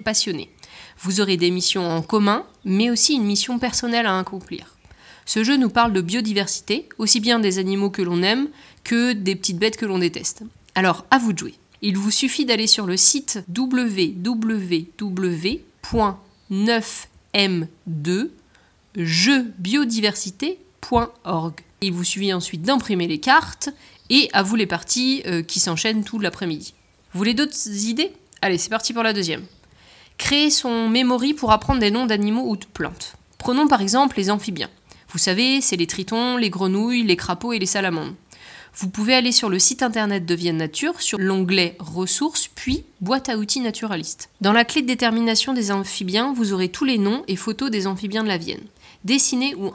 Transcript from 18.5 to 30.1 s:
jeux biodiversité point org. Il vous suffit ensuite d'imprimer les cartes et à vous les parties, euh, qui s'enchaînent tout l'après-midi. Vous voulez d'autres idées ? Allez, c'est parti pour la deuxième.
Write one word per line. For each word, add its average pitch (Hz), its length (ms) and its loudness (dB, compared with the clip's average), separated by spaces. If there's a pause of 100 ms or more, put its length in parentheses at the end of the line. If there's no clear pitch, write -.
jeux 202 640 2
biodiversité 220 1000 -2 (200)
point 233 320 0 (140)
org. 165 280 -4 (280)
Il 196 100 0
vous 175 140 -2
suffit 196 280 0
ensuite 175 280 -4
d'imprimer 202 460 0
les 156 120 -2
cartes - 500 0 (400)
et - 240 6
à 196 80 4
vous 202 140 0
les 214 100 2
parties, 247 640 -2
euh, 170 160 -2
qui - 160 -4
s'enchaînent 208 460 0
tout 226 120 -8
l'après-midi. 175 560 -4 (380)
Vous 175 60 -8
voulez 226 160 2
d'autres 247 340 0
idées ? 226 460 -2 (280)
Allez, 185 160 2
c'est - 120 -2
parti 220 240 -4
pour 233 100 -2
la 220 100 0
deuxième. 170 320 -4 (720)